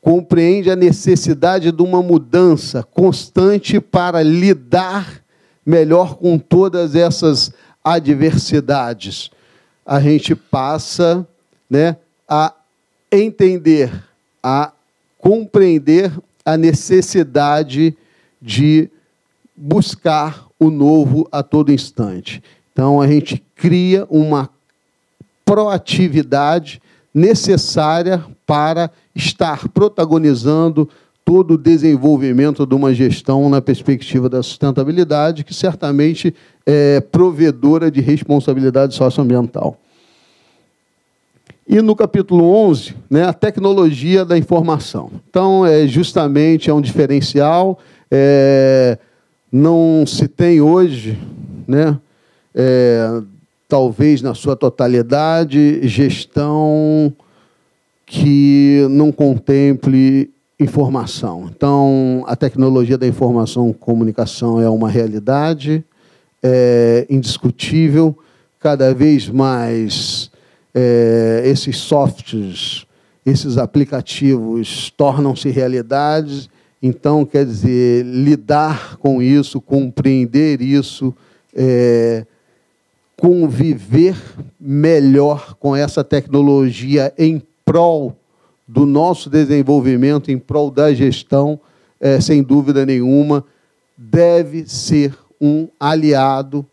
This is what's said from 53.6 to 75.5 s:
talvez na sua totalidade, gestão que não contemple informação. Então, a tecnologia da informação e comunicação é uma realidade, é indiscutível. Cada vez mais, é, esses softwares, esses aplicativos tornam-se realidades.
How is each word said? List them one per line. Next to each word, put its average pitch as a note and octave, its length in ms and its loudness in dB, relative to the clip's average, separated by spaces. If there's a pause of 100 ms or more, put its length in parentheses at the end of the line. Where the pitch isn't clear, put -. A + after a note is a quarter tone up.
talvez C3+ 520 0
na B2+ 120 -6
sua C3+ 240 -4
totalidade, C#3 1300 0
gestão D3+ 1300 0 (920)
que C#3+ 840 4
não D3 200 4
contemple C3+ 1200 2 (300)
informação. B2 960 -4
Então, C3+ 720 0
a A#2+ 80 -4
tecnologia C3 600 0
da B2+ 100 -2
informação A#2+ 600 -2
e A2 40 -4
comunicação A#2 880 -4
é A2+ 100 2
uma A2 200 -2
realidade, C3+ 920 -2 (600)
é B2 680 2
indiscutível. D3 1080 0 (420)
Cada C3+ 340 0
vez C3 360 2
mais, A#2 1000 -4 (460)
é, A#2 720 2
esses C3 320 -2
softwares, - 1080 -4 (400)
esses C3+ 320 -2
aplicativos B2 1400 -4
tornam-se C#3 520 -2
realidades. C3+ 1000 -4 (340)